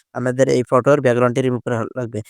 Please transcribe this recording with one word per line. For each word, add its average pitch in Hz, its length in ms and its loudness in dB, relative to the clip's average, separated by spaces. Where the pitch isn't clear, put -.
আমাদের 127 340 0
এই 127 140 2
ফটোর 135 360 2
ব্যাকগ্রাউন্ডটি 123 420 0
রিমুভ 123 220 -2
করা 123 140 -4
লাগবে। 113 240 -8